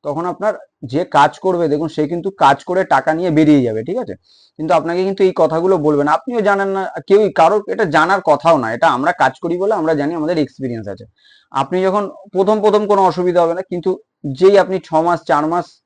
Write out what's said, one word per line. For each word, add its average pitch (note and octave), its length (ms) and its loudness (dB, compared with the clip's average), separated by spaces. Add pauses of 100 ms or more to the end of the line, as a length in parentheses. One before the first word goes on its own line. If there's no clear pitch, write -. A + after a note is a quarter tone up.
তখন D3+ 220 -6
আপনার F#3 280 -4 (380)
যে D#3+ 140 -2 (120)
কাজ D3 220 4
করবে, F3 280 0
দেখুন, D3+ 200 -2
সে D3+ 200 -4
কিন্তু E3+ 220 -6 (140)
কাজ C#3 200 4
করে F#3 200 -2
টাকা D#3 300 0
নিয়ে F3 160 -2
বেরিয়ে D3+ 380 4
যাবে, A2 160 -4
ঠিক E3+ 140 -6
আছে? F#3+ 180 -10 (420)
কিন্তু D#3+ 160 -2
আপনাকে E3+ 300 0
কিন্তু G3 200 0
এই F#3 120 2
কথাগুলো E3+ 420 2
বলবে D3 260 0
না, D3 80 0
আপনিও A#3 300 -2
জানেন G3 260 0
না, F#3+ 160 -4 (240)
কেউই, G3+ 240 4
কারোর F3+ 360 2
এটা G3 180 -2
জানার E3 360 2
কথাও D#3 360 2
না। A2+ 160 -4
এটা A#2+ 140 0
আমরা C#3+ 240 0
কাজ C3+ 220 0 (100)
করি E3+ 140 -2
বলে G3 160 0
আমরা E3 200 -2
জানি, D3 220 -2
আমাদের E3 220 -4
এক্সপিরিয়েন্স B2 500 -6
আছে। G2+ 180 -14 (460)
আপনি C#3 320 -2
যখন F#3+ 260 -2 (220)
প্রথম G3 300 0
প্রথম G#3 260 2
কোনো G3+ 180 2
অসুবিধা F3 380 0
হবে E3 100 0
না, F3+ 80 -6
কিন্তু F#3 380 -6 (400)
যেই G3 180 6
আপনি F#3 280 2
ছ - 80 -20
মাস, E3 340 0
চার D3+ 200 0
মাস E3+ 180 -4 (200)